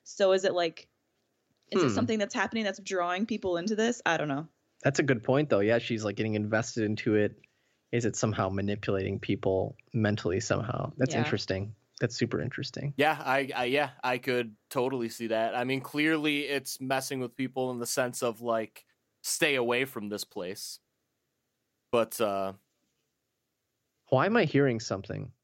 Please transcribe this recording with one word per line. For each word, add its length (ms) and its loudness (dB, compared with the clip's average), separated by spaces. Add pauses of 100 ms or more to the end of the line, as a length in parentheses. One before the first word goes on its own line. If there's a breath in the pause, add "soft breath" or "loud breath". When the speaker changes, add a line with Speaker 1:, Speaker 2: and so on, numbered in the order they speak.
Speaker 1:
So 260 4
is 140 4
it 80 2
like, 340 -2 (840)
is 100 4
it 60 6
Speaker 2:
Hmm. 80 2
Speaker 1:
something 240 2
that's 160 -2
happening 280 0
that's 160 -2
drawing 460 0
people 320 -2
into 180 -2
this? 300 0
I 120 2
don't 100 -2
know. 200 -4 (360)
Speaker 2:
That's 160 4
a 40 6
good 200 4
point, 260 4
though. 120 6
Yeah, 180 6
she's, 260 -2
like, 100 -2
getting 200 0
invested 480 0
into 320 2
it. 260 2 (500)
Is 140 0
it 100 0
somehow 340 0
manipulating 720 -2
people 560 0 (160)
mentally 500 0
somehow? 560 -2
That's 180 0
Speaker 1:
Yeah. 40 0
Speaker 2:
interesting. 540 -4 (280)
That's 140 -2
super 260 -2
interesting. 560 -6
Speaker 3:
Yeah, 260 2
I, 320 0
I, 100 0
yeah, 260 0 (120)
I 140 0
could 380 -2 (140)
totally 400 -2
see 180 -8
that. 280 0
I 80 -2
mean, 180 -2
clearly 600 0
it's 400 -6
messing 400 -2
with 160 -6
people 340 -2
in 80 -6
the 60 -4
sense 360 -2
of, 200 -2
like, 440 -4 (380)
stay 320 2
away 300 2
from 240 -8
this 160 -6
place. 540 -10 (1120)
But, 280 0
uh, 340 0 (1600)
Speaker 2:
Why 160 4
am 100 2
I 80 6
hearing 380 2
something? 500 -6 (120)